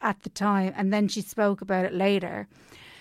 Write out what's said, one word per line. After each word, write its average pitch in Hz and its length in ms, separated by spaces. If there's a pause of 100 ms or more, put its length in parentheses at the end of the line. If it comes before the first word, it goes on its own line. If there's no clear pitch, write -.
at 208 220
the - 80
time, 196 460
and 196 160
then 208 160
she 208 120
spoke 202 400
about 190 240
it - 80
later. 196 540 (540)